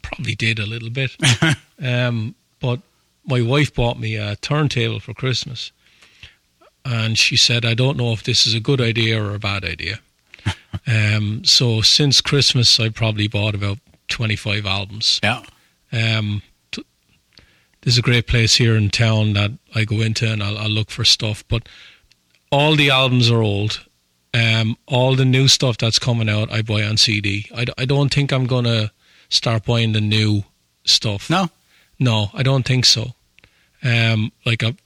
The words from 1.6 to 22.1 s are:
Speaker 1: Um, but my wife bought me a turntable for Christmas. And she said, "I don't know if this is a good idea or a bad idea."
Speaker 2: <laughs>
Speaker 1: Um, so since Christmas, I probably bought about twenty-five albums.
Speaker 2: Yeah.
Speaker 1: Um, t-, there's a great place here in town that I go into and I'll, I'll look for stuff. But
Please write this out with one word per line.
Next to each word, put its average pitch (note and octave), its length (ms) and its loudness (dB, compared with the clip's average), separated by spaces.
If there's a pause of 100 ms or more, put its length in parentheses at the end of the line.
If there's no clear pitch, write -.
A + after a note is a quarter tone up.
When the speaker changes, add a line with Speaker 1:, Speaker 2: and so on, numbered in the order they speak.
Speaker 1:
Um, B2 540 -2 (240)
but C3 220 -2 (440)
my B2 160 0
wife C3 320 2
bought A#2+ 280 -2
me A2 160 -6
a G#2 180 -6
turntable B2 640 -2
for G#2 160 -14
Christmas. B2+ 560 -6 (1120)
And A2+ 320 -2
she - 200 0
said, A#2 280 2
"I A2+ 100 0
don't C3 220 0
know A#2+ 160 -2
if G#2+ 120 -6
this - 240 0
is A2 60 0
a A#2 40 -2
good B2+ 220 0
idea A2+ 420 0
or G#2 100 -4
a G#2 60 -6
bad G2+ 260 -6
idea." G2 360 -8 (440)
Speaker 2:
<laughs> - 80 -4 (340)
Speaker 1:
Um, G#2+ 580 0
so A2+ 380 2
since C#3+ 380 2
Christmas, - 600 2
I A2 80 0
probably G#2+ 400 -2
bought G#2 260 0
about G2+ 240 -4 (300)
twenty-five G#2 580 -4
albums. G2+ 560 -2
Speaker 2:
Yeah. - 200 -2 (500)
Speaker 1:
Um, A2 500 -2 (300)
t-, - 120 -14 (1000)
there's A#2+ 160 2
a A#2+ 40 0
great A#2+ 240 2
place A2+ 300 2
here A2+ 200 4
in G#2 140 2
town A2 440 2
that G2+ 180 0 (220)
I A2 100 0
go G#2+ 160 -2
into A2+ 300 -2
and G#2+ 120 -4
I'll, G#2 160 -4
I'll G#2+ 100 -6
look G#2+ 220 -2
for - 140 -4
stuff. - 440 0
But A2+ 200 -2 (800)